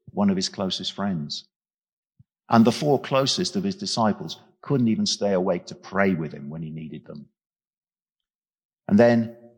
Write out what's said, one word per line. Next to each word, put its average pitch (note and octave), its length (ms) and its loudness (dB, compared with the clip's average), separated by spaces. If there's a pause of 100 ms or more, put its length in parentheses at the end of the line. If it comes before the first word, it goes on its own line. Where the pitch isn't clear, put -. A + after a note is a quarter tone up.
one G2+ 240 0
of F#2 40 0
his F#2 140 -4
closest F#2+ 440 -6
friends. F2+ 520 -6 (1040)
And A2+ 160 6
the A#2+ 60 6
four C#3+ 280 0
closest - 560 -2
of F#2+ 80 -2
his F#2+ 120 -4
disciples G2 640 -2 (220)
couldn't B2+ 280 2
even G#2 160 2
stay G2+ 260 0
awake F#2 340 0
to F2+ 100 -14
pray F#2+ 380 2
with D#2 200 -4
him C#2+ 160 -14
when D#2+ 120 -10
he D#2+ 80 -10
needed D#2 360 -12
them. - 240 -18 (1600)
And G2+ 100 6
then, A#2 380 4 (200)